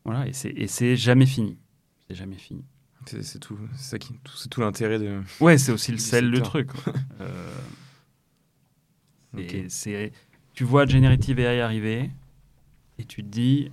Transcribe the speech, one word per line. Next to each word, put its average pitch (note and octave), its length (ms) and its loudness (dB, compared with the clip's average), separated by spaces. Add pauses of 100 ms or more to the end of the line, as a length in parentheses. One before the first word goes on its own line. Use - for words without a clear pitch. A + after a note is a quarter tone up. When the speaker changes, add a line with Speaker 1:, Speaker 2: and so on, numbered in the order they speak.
Speaker 1:
Voilà, A#2+ 240 -4
et - 40 -8
c'est, - 180 -8
et - 160 -6
c'est B2 300 0
jamais B2 300 6
fini. A#2 300 -2 (500)
C'est G2 80 -12
jamais F#2+ 220 -14
fini. - 260 -16 (440)
Speaker 2:
C'est, G#2+ 160 -12
c'est - 160 -14
tout, G#2 200 -14 (140)
c'est - 180 -14
ça A2 80 -8
qui, - 140 -14 (100)
tout, - 140 -20
c'est - 120 -14
tout - 120 -6
l'intérêt A2 380 -2
de G2+ 240 -6 (180)
Speaker 1:
Ouais, D#3+ 160 10
c'est C3 160 4
aussi A2 180 -2
le A#2 60 -2
Speaker 2:
du G#2+ 60 -4
Speaker 1:
sel A#2+ 280 2
du B2 60 2
Speaker 2:
secteur. A2+ 140 0
Speaker 1:
truc, - 220 -4
quoi. - 200 -8 (140)
Speaker 2:
<laughs> - 140 -18
Speaker 1:
Euh, F2+ 380 -12 (1800)
Speaker 2:
Ok. F2 120 -10
Speaker 1:
c'est, F#2 200 -8
c'est, G#2 440 -8 (400)
tu - 100 -6
vois C3+ 240 4
Generative C3 540 6
A A#2+ 160 2
I A#2+ 40 0
arriver A2 500 -2 (880)
et - 60 -10
tu - 200 -14
te G2+ 40 -12
dis, B2+ 440 2